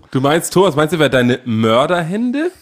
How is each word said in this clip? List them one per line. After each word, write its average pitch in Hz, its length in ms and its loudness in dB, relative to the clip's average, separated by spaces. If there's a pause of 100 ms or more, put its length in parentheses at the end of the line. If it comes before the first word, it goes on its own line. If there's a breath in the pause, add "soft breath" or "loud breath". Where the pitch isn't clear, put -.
(100)
Du 135 100 -2
meinst, 147 320 0
Thomas, 180 240 2
meinst 151 160 0
du, 175 60 -4
wer 151 100 2
deine 123 380 2
Mörderhände? 170 1040 -2 (120)